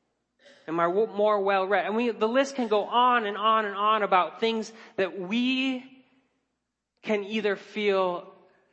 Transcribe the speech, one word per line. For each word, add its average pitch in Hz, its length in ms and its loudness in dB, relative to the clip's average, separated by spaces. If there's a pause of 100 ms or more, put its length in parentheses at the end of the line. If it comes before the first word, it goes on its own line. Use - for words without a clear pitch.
(680)
Am 165 120 -2
I 170 60 4
w-, 196 220 2
more 202 340 2
well 196 240 2
read? 185 220 0
And 202 80 -2
we, 240 160 0
the 214 160 -2
list 269 280 0
can 240 120 -2
go 202 160 2
on 240 420 2
and 202 100 -6
on 220 300 2
and 202 100 -6
on 208 280 2
about 180 360 2
things 226 320 -2 (260)
that 185 220 -4
we 254 640 -2 (1160)
can 208 220 -2
either 208 320 -2
feel 190 760 -2 (420)